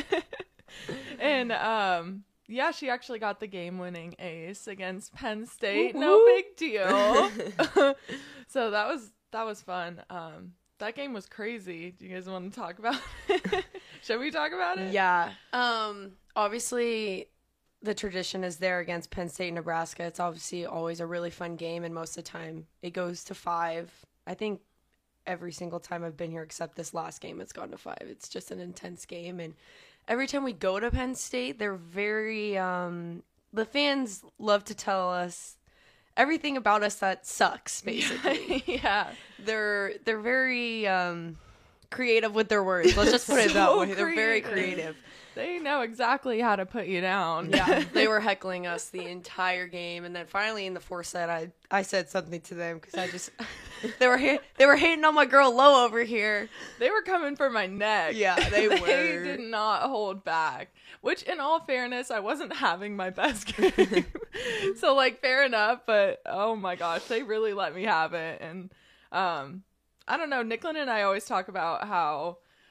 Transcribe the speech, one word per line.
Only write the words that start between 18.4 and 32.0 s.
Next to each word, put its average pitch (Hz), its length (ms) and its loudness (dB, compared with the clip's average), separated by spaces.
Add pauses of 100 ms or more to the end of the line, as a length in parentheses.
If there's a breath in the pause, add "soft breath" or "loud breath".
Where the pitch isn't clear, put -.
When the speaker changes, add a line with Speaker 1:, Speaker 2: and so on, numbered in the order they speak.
Speaker 2:
is 180 140 -6
there 180 220 0
against 170 320 -6
Penn 175 180 -6
State 180 200 -6
and 170 60 -6
Nebraska. 165 480 -4
It's 170 160 -8
obviously 175 460 -6
always 165 340 -6
a 170 60 -6
really 175 240 -6
fun 170 280 -10
game, 165 260 -8
and 165 100 -8
most 165 240 -10
of 165 60 -12
the - 80 -14
time 160 340 -12 (160)
it 175 100 -10
goes 175 340 -6
to 190 100 -12
five. 170 560 -4 (340)
I 180 80 -8
think 208 280 -6 (680)
every 170 240 -8
single 170 280 -8
time 170 240 -10
I've 165 140 -10
been 170 140 -6
here 165 120 -8
except 160 320 -10
this 165 180 -12
last 160 280 -10
game, 151 180 -12
it's - 140 -14
gone - 180 -12
to - 60 -14
five. - 320 -12
It's - 200 -18
just 185 220 -12
an 185 80 -12
intense 175 460 -14
game, 175 340 -12
and 160 140 -10 (540 soft breath)
every 247 200 0
time 277 160 -2
we 254 100 -2
go 190 260 0
to 233 100 -2
Penn 254 240 -2
State, 247 460 -6
they're 202 160 -2
very, 208 840 -4